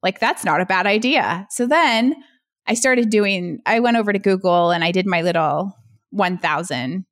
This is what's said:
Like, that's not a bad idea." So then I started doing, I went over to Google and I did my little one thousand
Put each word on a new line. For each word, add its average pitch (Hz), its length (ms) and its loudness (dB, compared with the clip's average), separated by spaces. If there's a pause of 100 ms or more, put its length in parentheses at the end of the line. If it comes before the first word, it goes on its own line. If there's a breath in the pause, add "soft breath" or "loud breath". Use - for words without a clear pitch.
Like, 190 180 -2
that's 254 260 -2
not 160 160 0
a 185 40 -2
bad 185 220 0
idea." 208 640 -2
So 240 180 -4
then 269 480 2 (500 loud breath)
I 220 100 -2
started 240 340 2
doing, 196 560 0
I 226 160 2
went 240 160 2
over 208 160 0
to 196 60 0
Google 180 520 2
and 170 120 0
I 170 80 0
did 185 140 0
my 180 160 0
little 165 540 0 (360)
one 185 260 -2
thousand 156 760 -4